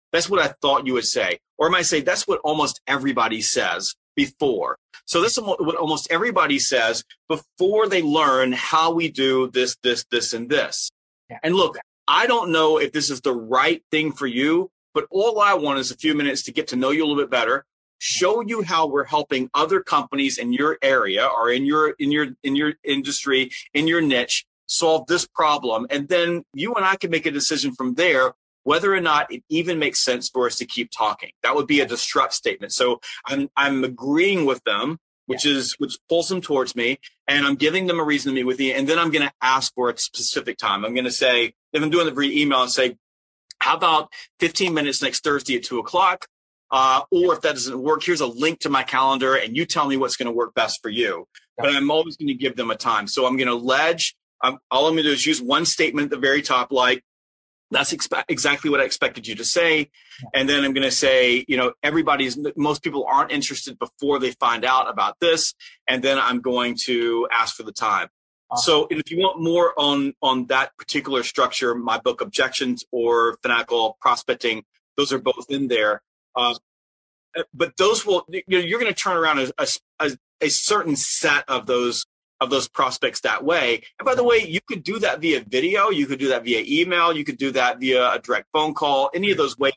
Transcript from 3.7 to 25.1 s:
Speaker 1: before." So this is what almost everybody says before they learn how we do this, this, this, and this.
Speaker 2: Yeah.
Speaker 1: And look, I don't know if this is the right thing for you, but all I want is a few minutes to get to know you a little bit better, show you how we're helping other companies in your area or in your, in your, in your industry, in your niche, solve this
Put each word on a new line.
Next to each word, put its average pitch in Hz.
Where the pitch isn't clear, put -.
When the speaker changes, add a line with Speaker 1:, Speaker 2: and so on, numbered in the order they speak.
Speaker 1:
before." 139
So 170
this 233
is 226
what 165
almost 156
everybody 165
says 113
before 202
they 185
learn 143
how 160
we 165
do 131
this, 123
this, 120
this, 117
and 120
this. 131
Speaker 2:
Yeah. 123
Speaker 1:
And 170
look, 185
I 175
don't 226
know 156
if 147
this 143
is 127
the 135
right 127
thing 156
for 143
you, 151
but 151
all 214
I 202
want 147
is 123
a 123
few 156
minutes 143
to 117
get 156
to 127
know 131
you 156
a -
little 143
bit 135
better, 123
show 214
you 220
how 165
we're 139
helping 135
other 160
companies 139
in 120
your 147
area 117
or 117
in 131
your, 151
in 143
your, 147
in 139
your 151
industry, 139
in 151
your 170
niche, 131
solve 160
this 170